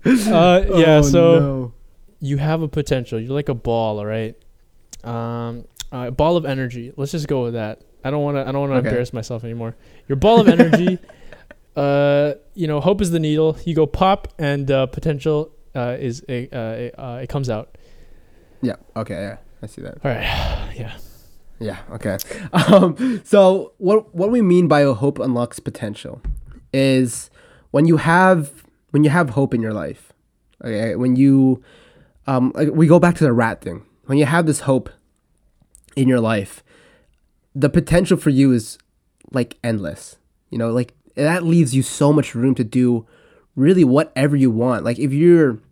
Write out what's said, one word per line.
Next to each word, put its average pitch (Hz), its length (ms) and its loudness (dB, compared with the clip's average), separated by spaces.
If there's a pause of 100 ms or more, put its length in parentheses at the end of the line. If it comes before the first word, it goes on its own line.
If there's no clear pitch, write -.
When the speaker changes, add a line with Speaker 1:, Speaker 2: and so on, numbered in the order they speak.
Speaker 1:
Uh, 196 600 4 (120)
yeah, 160 220 6
Speaker 2:
Oh, 151 40 6
Speaker 1:
so 165 360 6
Speaker 2:
no. 135 340 -4 (480)
Speaker 1:
you 139 180 -4
have 156 240 -2
a 151 60 -6
potential. 131 520 -4
You're 120 140 -8
like 143 140 -4
a 139 60 -4
ball, 113 440 -4
all 104 80 -8
right? 110 280 -6 (720)
Um, 117 600 -10 (280)
a 123 180 -10
ball 151 260 0
of 160 80 -2
energy. 127 520 -8
Let's 143 160 -8
just 147 160 -6
go 135 160 -2
with 117 100 -6
that. 110 280 -8 (220)
I 131 60 -6
don't 147 120 -4
wanna, 143 200 -4
I 131 100 -8
don't 139 100 -4
wanna 139 140 -4
Speaker 2:
Okay. 123 120 -2
Speaker 1:
embarrass 120 240 -4
myself 117 320 -10
anymore. 117 320 -10 (320)
Your 139 80 -2
ball 220 240 4
of 214 80 6
energy. 170 540 4
Speaker 2:
<laughs> - 60 -20 (680)
Speaker 1:
Uh, 143 580 0 (200)
you 170 120 -6
know, 151 140 -2
hope 190 200 0
is 175 120 -2
the 165 80 -2
needle. 156 440 0
You 170 80 -4
go 156 140 2
pop, 190 400 0 (100)
and, 143 320 -4
uh, 135 180 0
potential, 151 680 -4 (240)
uh, 123 240 -4
is 127 280 -8
a, 127 200 -8
uh, 135 100 -12
a, 117 320 -8 (100)
uh, 120 180 -12
it 131 100 -14
comes 139 200 -6
out. 110 300 -8 (840)
Speaker 2:
Yeah. 120 120 -4 (220)
Okay. 107 180 -8
Yeah, 98 220 -12 (260)
I 117 40 -16
see - 160 -18
that. - 220 -16
Speaker 1:
All 139 60 -2
right. - 640 -4
<sighs> - 40 -14
Yeah. 117 200 -12 (640)
Speaker 2:
Yeah. 110 180 -10 (140)
Okay. 104 240 -6 (360)
<laughs> 170 200 2
Um, 196 520 2
so 190 540 2
what, 214 340 0
what 190 200 -2
we 240 100 2
mean 180 240 4
by 147 140 4
a 139 120 2
hope 135 280 -4
unlocks 120 400 -4
potential - 600 -12 (520)
is 131 580 0 (400)
when 147 160 2
you 160 120 4
have, 170 680 2 (260)
when 147 140 2
you 147 60 4
have 151 200 0
hope 135 240 -2
in 113 80 -2
your 110 120 -6
life. - 380 -12 (520)
Okay. 110 320 -4
When 127 180 0
you, 135 480 4 (640)
um, 131 300 0
like, 156 160 0
we 156 160 4
go 170 100 8
back 175 180 4
to 160 80 0
the 127 80 2
rat 117 280 -2
thing. 90 240 -12 (220)
When 139 120 0
you 151 80 4
have 165 200 0
this 147 140 -2
hope 131 300 -2 (1040)
in 131 140 0
your 127 100 2
life, 110 460 -4 (880)
the 139 140 0
potential 175 480 2
for - 140 0
you 135 200 4
is, 120 280 -2 (520)
like, - 320 -6
endless. 107 540 -6 (340)
You 117 80 -8
know, 117 140 -4
like, 123 220 -4 (220)
that 160 260 0
leaves 165 320 2
you 135 80 2
so 147 300 0
much 143 240 0
room 123 180 0
to 131 80 -4
do 120 420 0 (520)
really 170 260 2
whatever 143 540 2
you 131 160 2
want. 113 320 -2
Like, 120 160 -4
if 135 120 -2
you're 151 460 4 (140)